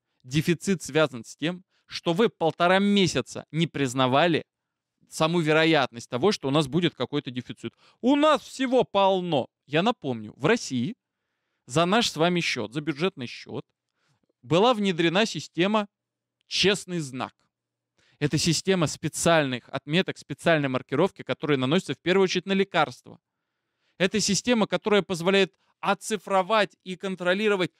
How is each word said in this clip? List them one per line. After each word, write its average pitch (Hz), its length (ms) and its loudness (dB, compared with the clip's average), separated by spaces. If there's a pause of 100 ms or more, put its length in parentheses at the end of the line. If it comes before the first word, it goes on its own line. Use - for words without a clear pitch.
(240)
Дефицит 156 580 -2
связан 135 440 -2
с - 100 -20
тем, 180 280 -6 (220)
что - 280 -4
вы 202 160 2
полтора 175 500 2
месяца 196 720 0
не 156 160 0
признавали 135 800 2 (640)
саму 165 320 0
вероятность 151 680 2
того, 135 220 0
что - 160 -6
у 135 40 0
нас 143 160 2
будет 160 280 -2
какой-то 139 340 -6
дефицит. 123 440 -12 (280)
У 262 140 2
нас 294 260 2
всего 254 420 -2
полно. 185 640 0 (180)
Я 151 180 -2
напомню, 123 520 -4
в 120 100 -4
России 160 500 -2 (680)
за 151 200 0
наш 208 240 0
с - 80 -8
вами 175 220 0
счет, 113 340 -6
за 156 80 -6
бюджетный 143 460 -6
счет - 380 -12 (760)
была 180 320 2
внедрена 190 520 0
система 202 600 -2 (600)
«Честный 180 520 -2
знак». 127 340 -8 (880)
Это 147 180 0
система 175 500 0
специальных 147 840 0
отметок, 147 480 -4
специальной 151 520 0
маркировки, 131 540 -2
которые 147 340 -2
наносятся 139 360 0
в - 60 -10
первую 185 260 2
очередь 180 200 -2
на 196 80 -4
лекарства. 151 680 -2 (760)
Это 196 220 0
система, 202 480 0
которая 190 340 0
позволяет 185 520 0 (260)
оцифровать 196 1040 0
и 185 120 -10
контролировать 190 840 -2